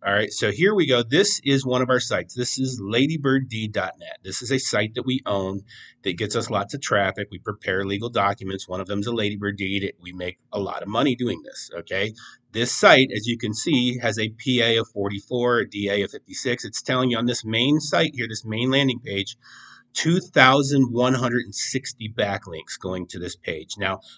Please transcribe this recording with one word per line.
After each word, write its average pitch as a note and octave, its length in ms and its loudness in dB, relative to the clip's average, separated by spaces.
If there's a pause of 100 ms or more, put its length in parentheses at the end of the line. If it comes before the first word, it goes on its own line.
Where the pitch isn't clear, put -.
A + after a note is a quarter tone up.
all G2 80 2
right? G#2+ 180 2
So G#2+ 200 0
here F3+ 240 4
we F3+ 100 6
go. B2+ 160 4
This C#3+ 420 2
is C#3 220 4
one B2+ 160 2
of B2 80 0
our B2+ 100 4
sites. F#2 360 -4
This B2 240 -2
is C3 200 -2
ladybird C3+ 720 2
D A2 180 -4
dot F#2+ 320 -2
net. - 240 -14
This F#2+ 200 -8
is A#2 80 -4
a C3+ 80 2
site G#2+ 340 -2
that A#2+ 120 -6
we B2+ 200 -2
own G2 360 -2 (420)
that F2+ 140 -2
gets G#2 180 -2
us A2+ 160 -2
lots G2 240 -2
of C3+ 60 -8
traffic. G2 500 0
We G2+ 80 -12
prepare G2+ 440 -4
legal G2+ 260 -2
documents. G2 600 -2
One F#2 100 -6
of F#2 80 -8
them G2+ 120 -4
is G2+ 80 -4
a B2 40 -4
ladybird G#2 460 -2
deed. G2 420 -4
We F2+ 140 -18
make F2+ 240 -8 (140)
a G#2 80 -4
lot F2 240 -4
of F#2+ 40 -10
money A#2+ 280 2
doing A2+ 280 -2
this, - 360 -16
okay? G2 340 -4 (380)
This A#2+ 200 -2
site, D3 440 6
as G#2+ 100 -4
you A#2 140 -2
can A2 160 -4
see, B2 420 2
has A2+ 220 -2
a A2 100 0
P A#2+ 320 0
A A2+ 160 4
of A2+ 120 0
forty-four, A2+ 720 0
a G#2 100 -2
D G2+ 200 -2
A G2+ 140 2
of F#2+ 80 -6
fifty-six. B2 520 -6
It's A#2+ 200 -10
telling B2+ 260 2
you A#2 80 0
on A#2 80 0
this A#2+ 180 0
main A#2 360 2
site E3 340 2
here, A2+ 160 -4
this A#2 160 -10
main A2+ 240 -2
landing C3+ 300 4
page, G2+ 360 -6 (580)
two E3+ 260 2
thousand C3+ 720 6
one B2 220 4
hundred B2 320 0
and G2+ 80 -16
sixty - 560 -6
backlinks G2 720 -4
going F#2 280 -6
to F#2+ 120 -10
this F2 160 -8
page. - 420 -8
Now, F#2+ 220 -2 (180)